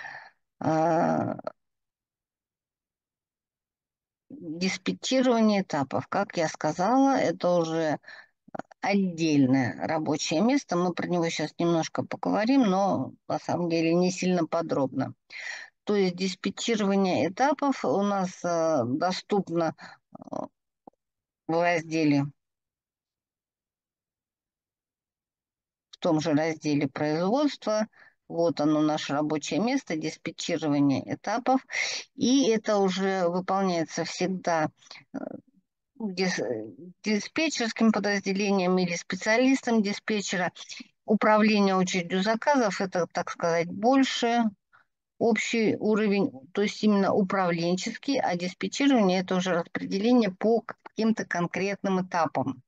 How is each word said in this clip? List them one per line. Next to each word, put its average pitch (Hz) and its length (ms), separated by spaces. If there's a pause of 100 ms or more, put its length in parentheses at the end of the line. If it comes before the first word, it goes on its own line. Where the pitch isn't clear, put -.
(600)
А, 160 760 (3000)
диспетчирование 208 1300
этапов. 139 460
Как - 280
я 160 120
сказала, 240 680
это 180 340
уже 165 480 (840)
отдельное 156 960 (100)
рабочее 156 540
место. 240 360
Мы 175 160
про 165 140
него 170 240
щас 156 280
немножко 170 460
поговорим, 220 580
но 185 500 (160)
на 156 100
самом 165 300
деле 165 260
не 180 160
сильно 180 360
подробно. 139 680 (680)
То 208 120
есть 185 200
диспетчирование 196 1120
этапов 269 560
у 202 180
нас, 196 420
э, 165 400
доступно, 165 880 (440)
э, - 20 (1300)
в 165 140
разделе, 160 640 (3750)
в - 80
том 160 220
же 160 120
разделе 151 560
производства. 214 960 (440)
Вот 165 300
оно, 151 200
наше 151 320
рабочее 151 460
место, 240 380
диспетчирование 151 1080 (100)
этапов. 240 540 (480)
И 262 340
это 220 300
уже 190 500
выполняется 180 760
всегда, 175 680 (420)
э, - 60 (800)
дис-, 190 420 (640)
диспетчерским 226 880
подразделением 196 880
или 175 160
специалистом 226 880
диспетчера. 196 720 (520)
Управление 214 720
очередью 185 480
заказов — 226 580
это, 185 280
так - 220
сказать, 170 360
больше 233 760 (760)
общий 226 580
уровень, 208 540 (220)
то 202 100
есть - 220
именно 202 280
управленческий, 185 1080
а 180 160
диспетчирование — 190 840
это 185 120
уже 180 200
распределение 196 760
по 220 300
каким-то - 640
конкретным 185 800
этапам. 151 600